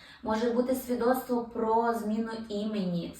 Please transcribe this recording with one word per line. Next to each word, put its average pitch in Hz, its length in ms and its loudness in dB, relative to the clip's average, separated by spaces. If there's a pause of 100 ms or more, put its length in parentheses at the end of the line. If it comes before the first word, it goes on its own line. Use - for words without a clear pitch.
(220)
може 220 280 2
бути 254 240 2
свідоцтво 247 720 0
про 226 500 2
зміну 220 380 -2 (160)
імені, 202 720 -2